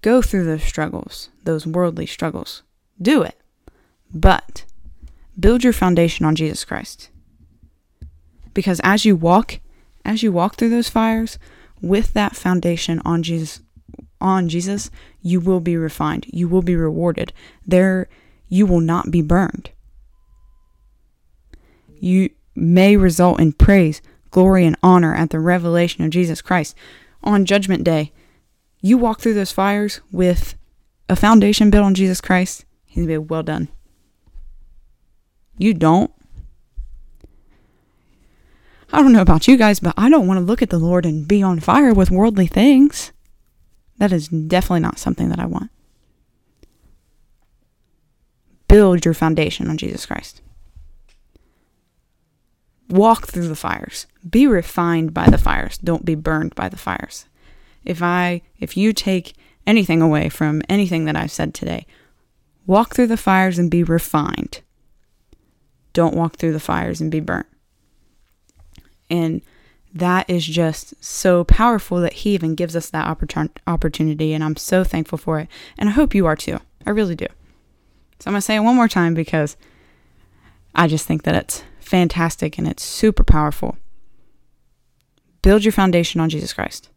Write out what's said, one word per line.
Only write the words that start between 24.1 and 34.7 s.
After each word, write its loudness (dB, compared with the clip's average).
glory, 4
and 2
honor 4
at -2
the -4
revelation 0
of -2
Jesus -2
Christ. -4
On 2
Judgment 0
Day, 0
you 4
walk 0
through 0
those -2
fires -2
with 0
a 2
foundation 4
built 4
on 2
Jesus 0
Christ. -2
He's -6
gonna -4
be, -4
"Well -6
done." -6